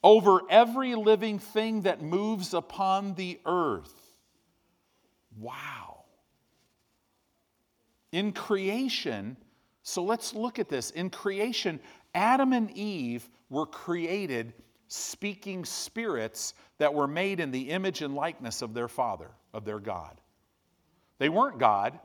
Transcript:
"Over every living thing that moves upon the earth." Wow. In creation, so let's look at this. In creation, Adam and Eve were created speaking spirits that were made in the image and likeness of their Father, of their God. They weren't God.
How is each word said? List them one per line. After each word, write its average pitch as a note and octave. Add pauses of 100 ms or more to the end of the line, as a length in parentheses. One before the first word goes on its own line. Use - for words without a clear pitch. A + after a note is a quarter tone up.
"Over G3
every A#3+
living G#3+
thing A3
that F3+
moves F#3
upon G3
the F3+
earth." D3 (1200)
Wow. B2 (2000)
In G3
creation, F#3+ (460)
so -
let's A3+
look A#3
at G3
this. B2+
In F3+
creation, G3 (340)
Adam C4
and A3+
Eve D3+ (200)
were D3
created E3 (340)
speaking G3
spirits C#3 (240)
that D3
were D3
made F3
in C#3+
the B2+
image F#3+
and C#3
likeness C#3+
of A2+
their A#2+
Father, G2 (240)
of G#2+
their G#2+
God. F2+ (960)
They C#3+
weren't G#3+
God. A2